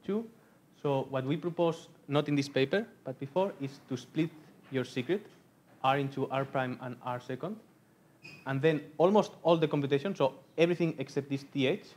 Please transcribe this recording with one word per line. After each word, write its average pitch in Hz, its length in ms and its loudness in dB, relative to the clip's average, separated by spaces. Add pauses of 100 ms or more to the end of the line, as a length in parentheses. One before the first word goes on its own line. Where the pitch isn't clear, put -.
two. 214 180 -2 (560)
So 135 300 -2
what 131 140 -2
we 143 120 0
propose, 165 520 -2 (180)
not 147 220 2
in 147 80 2
this 139 120 0
paper, 139 380 0 (160)
but - 160 -10
before, 185 420 -2
is 139 280 -8
to 131 80 -4
split 156 340 -4 (400)
your 131 140 -2
secret, 143 420 -4 (560)
R 135 160 4
into 139 320 -2
R 135 140 -2
prime 127 380 -4
and 123 120 -8 (100)
R 123 140 -6
second, 127 380 -8 (880)
and 135 160 -2
then 156 180 4 (160)
almost 190 360 4 (100)
all 170 140 6
the 156 100 2
computation, 143 480 0
so 139 200 2 (220)
everything 170 420 4
except 139 300 -4
this 139 240 -4
T 135 140 2
H 185 200 0 (100)